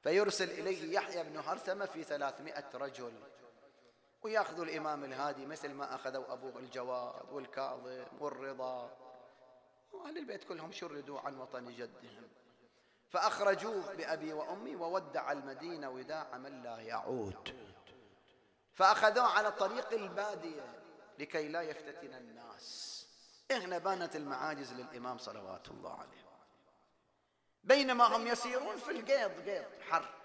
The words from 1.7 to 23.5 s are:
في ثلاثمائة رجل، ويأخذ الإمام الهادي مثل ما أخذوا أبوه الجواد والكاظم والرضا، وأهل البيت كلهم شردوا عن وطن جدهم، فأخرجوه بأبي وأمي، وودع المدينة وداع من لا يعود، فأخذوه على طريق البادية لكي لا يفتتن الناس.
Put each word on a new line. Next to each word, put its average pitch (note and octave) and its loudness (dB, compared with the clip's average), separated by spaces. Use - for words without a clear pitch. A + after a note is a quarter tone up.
في D#3 -6
ثلاثمائة C#3+ -4
رجل، C3 -6
ويأخذ G#3 2
الإمام D#3 0
الهادي C3+ -2
مثل C#3+ -6
ما C#3 -4
أخذوا C3 -4
أبوه B2 -8
الجواد B2 -4
والكاظم B2+ -6
والرضا، B2+ -4
وأهل E4+ -8
البيت B3 -8
كلهم E3 -8
شردوا C#3+ -6
عن C#3 -6
وطن B2 -8
جدهم، A#2 -12
فأخرجوه G3 4
بأبي D#3 -2
وأمي، F3 -4
وودع D#3 0
المدينة C#3+ -6
وداع C3 -6
من C3 -10
لا A#2 -8
يعود، A2+ -4
فأخذوه G#3+ 10
على G#3 6
طريق G#3 2
البادية F3+ -4
لكي D3+ -2
لا E3+ 0
يفتتن D3 -8
الناس. A#2 -12